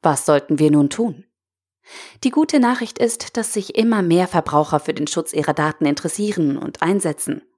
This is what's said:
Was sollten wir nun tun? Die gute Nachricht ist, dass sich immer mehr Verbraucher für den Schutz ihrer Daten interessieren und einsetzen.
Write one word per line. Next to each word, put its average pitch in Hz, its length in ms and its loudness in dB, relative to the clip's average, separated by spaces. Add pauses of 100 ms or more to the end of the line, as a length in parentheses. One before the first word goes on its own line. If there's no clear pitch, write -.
Was 151 240 0
sollten 147 320 2
wir 151 140 4
nun 147 180 4
tun? 208 360 -4 (960)
Die 254 60 2
gute 302 280 2
Nachricht 247 400 0
ist, - 380 -2
dass 226 160 -4
sich - 240 -6
immer 220 260 2
mehr 175 240 4
Verbraucher 151 540 0
für - 140 -4
den 151 120 -4
Schutz - 260 -4
ihrer 151 220 0
Daten 156 320 0
interessieren 160 720 0
und - 260 -8
einsetzen. 165 600 -2 (160)